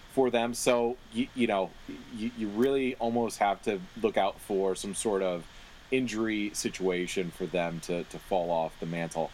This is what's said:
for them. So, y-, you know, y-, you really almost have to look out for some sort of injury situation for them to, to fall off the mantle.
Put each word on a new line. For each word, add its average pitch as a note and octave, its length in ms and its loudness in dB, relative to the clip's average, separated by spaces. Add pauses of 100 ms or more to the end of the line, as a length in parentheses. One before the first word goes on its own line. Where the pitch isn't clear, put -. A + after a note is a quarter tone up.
(120)
for C3 180 4
them. A#2 240 2
So, A#2+ 420 4 (200)
y-, B2+ 180 0
you A#2+ 140 2
know, F#2+ 240 2 (180)
y-, A2+ 480 -8
you A2 120 -2
really B2+ 480 2
almost A#2 420 0
have G2+ 240 2
to G#2 160 0 (200)
look G#2 160 2
out G2 240 2
for F#2+ 360 2
some G2 180 -6
sort G2 300 2
of F2 200 0 (460)
injury A2 640 0
situation F2+ 760 -2
for F#2 160 -6
them E2+ 380 0
to, E2+ 180 -2
to - 160 -12
fall F2 320 0
off E2 280 0
the - 60 -6
mantle. E2 480 -2